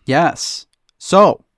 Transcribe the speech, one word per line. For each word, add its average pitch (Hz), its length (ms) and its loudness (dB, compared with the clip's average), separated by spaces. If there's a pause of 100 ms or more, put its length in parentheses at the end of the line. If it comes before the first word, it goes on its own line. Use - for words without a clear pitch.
Yes. - 600 -4 (320)
So, 190 460 2 (140)